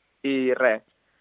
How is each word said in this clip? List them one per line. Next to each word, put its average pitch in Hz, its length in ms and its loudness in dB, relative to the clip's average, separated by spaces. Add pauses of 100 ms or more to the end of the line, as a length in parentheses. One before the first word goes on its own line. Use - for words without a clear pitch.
(240)
i 131 320 0
res, 113 280 0 (380)